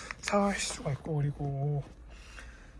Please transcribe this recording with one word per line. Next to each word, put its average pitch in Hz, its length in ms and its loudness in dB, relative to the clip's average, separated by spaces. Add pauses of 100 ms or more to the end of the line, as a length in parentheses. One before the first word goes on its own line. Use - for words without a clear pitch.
(200)
사용하실 202 560 4
수가 - 160 0
있고, 151 240 0
그리고 143 680 2 (960)